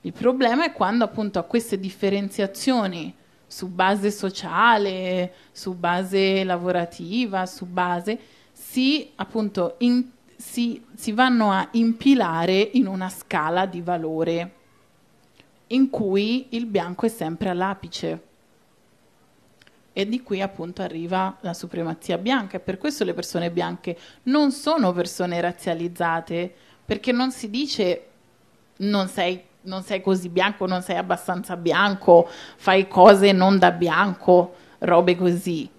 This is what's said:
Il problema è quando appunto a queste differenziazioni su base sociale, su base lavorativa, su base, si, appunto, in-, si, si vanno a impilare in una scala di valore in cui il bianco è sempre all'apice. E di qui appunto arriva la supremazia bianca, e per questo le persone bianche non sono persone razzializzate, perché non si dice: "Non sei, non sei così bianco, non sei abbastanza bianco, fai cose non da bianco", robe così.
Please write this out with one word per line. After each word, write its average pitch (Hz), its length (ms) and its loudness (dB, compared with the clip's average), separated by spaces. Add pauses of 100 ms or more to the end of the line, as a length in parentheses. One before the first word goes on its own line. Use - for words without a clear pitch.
Il 170 140 -10
problema 254 500 2
è 330 80 -4
quando 220 320 0
appunto 208 340 -4
a 165 40 -2
queste 226 360 -2
differenziazioni 196 1400 -4 (320)
su - 220 -12
base 190 420 2
sociale, 185 1200 0 (180)
su - 220 -10
base 190 720 0
lavorativa, 180 1000 -2
su 185 220 -12
base, 180 520 -2 (340)
si, 262 640 -2
appunto, 202 640 -4
in-, 247 280 2 (260)
si, - 480 -6 (120)
si - 180 -8
vanno 233 400 4
a 190 200 0
impilare 220 840 2 (140)
in 233 140 2
una 185 240 -6
scala 170 560 -2
di 175 160 -8
valore 165 720 -4 (1120)
in 262 240 2
cui 220 600 0
il 233 140 -6
bianco 180 400 -4
è 226 60 2
sempre 170 400 -6
all'apice. 175 760 -6 (1600)
E 196 160 -4
di 247 140 -4
qui 190 180 -6
appunto 190 420 -8
arriva 180 580 -4
la 170 120 -8
supremazia 170 640 -6
bianca, 208 400 -2
e 180 40 -8
per 190 180 -8
questo 294 260 -4
le 185 80 -4
persone 170 380 -4
bianche 175 460 -6 (280)
non 277 280 2
sono 269 400 0
persone 175 480 -2
razzializzate, 170 1120 -4 (300)
perché 214 260 -4
non 247 220 0
si 226 180 -10
dice: 220 560 -2 (720)
"Non 196 300 0
sei, 185 340 -2 (200)
non 190 200 -10
sei 190 180 -6
così 185 280 0
bianco, 185 380 0
non 180 160 -2
sei 180 140 -4
abbastanza 180 600 -4
bianco, 170 720 4 (280)
fai 190 300 2
cose 202 460 8
non 190 260 4
da 180 140 6
bianco", 175 840 2 (240)
robe 175 380 4
così. 175 520 -2 (100)